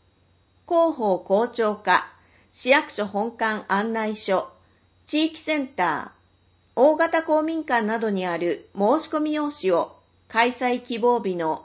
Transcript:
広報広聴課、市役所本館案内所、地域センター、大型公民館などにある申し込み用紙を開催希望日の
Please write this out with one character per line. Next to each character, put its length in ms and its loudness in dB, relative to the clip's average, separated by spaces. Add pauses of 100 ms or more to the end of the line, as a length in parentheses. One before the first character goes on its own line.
(680)
広 300 2
報 280 0
広 260 2
聴 220 0
課、 380 0 (400)
市 160 -4
役 240 4
所 140 -4
本 260 -4
館 340 -4
案 260 0
内 220 -2
所、 340 -2 (580)
地 200 0
域 140 -10
セ 160 -2
ン 100 -4
タ 460 -2 (640)
ー、 40 2
大 160 6
型 260 0
公 200 2
民 220 -4
館 220 0
な 120 -2
ど 120 -2
に 160 -2
あ 100 -2
る 380 -4
申 260 2
し 80 -10
込 120 -2
み 120 -2
用 180 -2
紙 220 -2
を 240 0 (320)
開 240 2
催 280 -2
希 200 -8
望 200 2
日 140 -4
の 300 -4